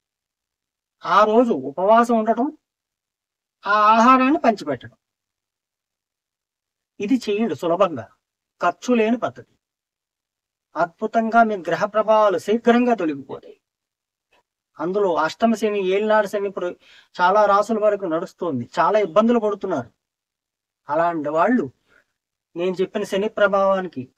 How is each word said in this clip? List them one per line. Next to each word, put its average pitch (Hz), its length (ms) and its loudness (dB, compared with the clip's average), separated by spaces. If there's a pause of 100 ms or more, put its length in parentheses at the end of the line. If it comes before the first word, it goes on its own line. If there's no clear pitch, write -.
(1160)
ఆ - 20 6 (120)
రోజు 233 220 2 (180)
ఉపవాసం 226 500 2
ఉండటం, 226 260 -2 (1160)
ఆ 202 120 0 (180)
ఆహారాన్ని 262 520 4
పంచిపెట్టడం, 143 500 -4 (2000)
ఇది 208 240 0
చేయండి 202 360 -4
సులభంగా, 170 440 -2 (560)
ఖర్చు 180 400 -2
లేని 226 240 0
పద్ధతి. - 280 -10 (1200)
అద్భుతంగా 220 720 -2
మీ 208 80 -4 (100)
గ్రహ 165 180 -2 (100)
ప్రభావాలు 214 520 2
శీఘ్రంగా 233 540 2
తొలగిపోతాయి. 147 560 -8 (1200)
అందులో 190 320 -2 (160)
అష్టమ 226 340 0
శని, 208 200 -2 (140)
ఏలినాడు 214 380 2
శని 202 180 -4
ఇప్పుడు 180 180 -6 (500)
చాలా 185 220 4 (100)
రాసుల 208 340 2
వరకు 202 300 0
నడుస్తోంది, 165 500 -6 (120)
చాలా 180 300 2
ఇబ్బందులు 220 380 2
పడుతున్నారు. 196 440 -6 (1000)
అలాంటి 160 480 -2
వాళ్ళు 196 280 0 (920)
నేను 180 240 -4
చెప్పిన 196 300 -4
శని 202 180 -2 (100)
ప్రభావానికి 196 640 0 (160)